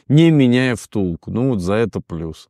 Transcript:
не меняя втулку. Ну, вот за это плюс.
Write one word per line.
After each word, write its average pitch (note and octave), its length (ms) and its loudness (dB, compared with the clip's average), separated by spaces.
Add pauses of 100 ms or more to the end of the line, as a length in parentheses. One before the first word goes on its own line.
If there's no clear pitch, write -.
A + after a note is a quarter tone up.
не D#3 220 4
меняя B2+ 460 2
втулку. F#2 560 -6
Ну, A#2+ 180 -2
вот A2+ 120 -2
за F2+ 120 -2
это G#2+ 280 -2
плюс. E2 480 -12